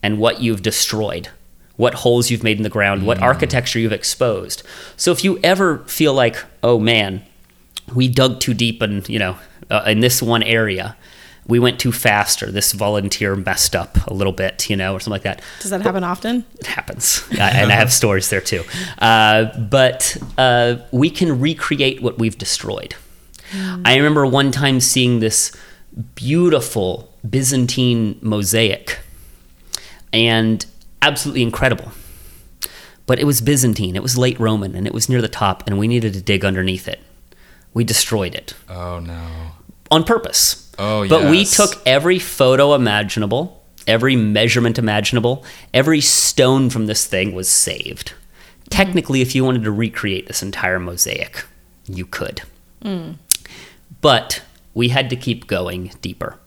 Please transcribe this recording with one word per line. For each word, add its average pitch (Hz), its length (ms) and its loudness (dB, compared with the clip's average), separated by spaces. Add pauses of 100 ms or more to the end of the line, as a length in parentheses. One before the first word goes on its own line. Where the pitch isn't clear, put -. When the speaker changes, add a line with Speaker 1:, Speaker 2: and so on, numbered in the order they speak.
Speaker 1:
and 104 160 -2
what 117 240 0
you've 113 180 -2
destroyed, 104 680 -4 (480)
what 117 180 0
holes 120 360 2
you've 117 120 -2
made 110 160 0
in 110 40 -2
the 107 60 -2
ground, 98 380 0
what 107 100 0
Speaker 2:
Mm. 95 60 -4
Speaker 1:
architecture 127 560 0
you've 113 120 0
exposed. 101 720 -4 (360)
So 175 140 2
if - 120 -2
you 190 180 0
ever 180 440 2
feel 151 260 2
like, 120 240 2 (260)
"Oh 117 160 4
man, 107 440 0 (720)
we 127 140 2
dug 127 300 2
too - 140 -2
deep 113 300 -2
and, 101 260 -4
you 113 100 -4
know, 92 180 -2 (340)
uh, 107 160 0
in 107 140 2
this 123 200 4
one 117 220 0
area, 107 520 -2 (520)
we 117 120 2
went 123 200 2
too 123 120 0
fast, 104 520 0
or 101 100 -8
this 101 200 -2
volunteer 101 640 -2
messed 95 400 -2
up 85 220 -2 (100)
a - 60 -6
little 95 220 0
bit," - 340 -4
you 104 80 0
know, 95 160 -2
or 92 80 -6
something 110 120 -6
like 98 100 -4
that. - 180 -6 (200)
Speaker 3:
Does 196 100 -8
that 190 80 -4
Speaker 1:
But 202 80 -2
Speaker 3:
happen 185 180 -2
often? 226 400 -4 (160)
Speaker 1:
it - 60 -12
happens. - 640 -4
<laughs> - 120 -2
I, 98 80 8 (140)
and 104 100 4
I - 20 6
have 110 160 4
stories 101 380 2
there 95 140 -2
too. 87 200 -4 (360)
Uh, 110 460 6 (140)
but, 127 600 2 (180)
uh, 120 380 4 (180)
we 131 160 4
can 156 320 0
recreate 139 600 0
what 117 160 -4
we've 113 180 0
destroyed. - 580 -8 (640)
Speaker 3:
Mm. 185 300 -6
Speaker 1:
I 127 100 6
remember 147 300 4
one 135 240 2
time 131 300 2
seeing 123 400 2
this - 300 0 (640)
beautiful 139 960 0 (180)
Byzantine 123 920 0
mosaic, 107 800 -2 (1120)
and 113 520 2 (380)
absolutely 143 400 0
incredible. 117 500 -2 (1120)
But 131 120 0
it 143 60 0
was 135 160 2
Byzantine, 117 560 0
it 101 60 -4
was 127 140 -2
late 127 240 2
Roman, 107 340 0
and 95 120 -4
it - 80 -6
was 113 140 -2
near 127 120 2
the 110 80 -2
top, - 380 -2
and 101 120 -2
we 107 100 0
needed 113 260 0
to 95 80 -8
dig 98 220 0
underneath 92 440 -2
it. - 120 -10 (720)
We 117 100 0
destroyed 101 500 -2
it. - 200 -12 (140)
Speaker 2:
Oh, 87 320 -8
no. 85 220 -10 (680)
Speaker 1:
On 160 140 4
purpose. - 720 -2
Speaker 2:
Oh, 104 280 -2
Speaker 1:
But 156 240 4
we 165 100 6
Speaker 2:
yes. 202 160 0
Speaker 1:
took 202 280 2
every 151 340 4
photo 139 560 4
imaginable, 107 880 -2 (240)
every 127 300 4
measurement 113 600 2
imaginable, 117 680 0 (300)
every 147 260 4
stone 131 680 2
from 110 160 -2
this 107 200 -2
thing 95 280 -2
was 92 140 -6
saved. - 640 -4 (580)
Technically, 175 500 2
if 123 140 0
you 131 100 2
wanted 127 200 0
to 107 60 0
recreate 104 560 -4
this - 160 -8
entire 92 380 -2
mosaic, - 640 -6 (420)
you 92 200 -10
could. - 360 -10 (400)
Speaker 3:
Mm. 170 340 -10 (840)
Speaker 1:
But - 420 4 (300)
we 120 160 0
had 131 220 0
to 127 60 -4
keep 120 300 -6
going 90 540 -6
deeper. 92 460 -10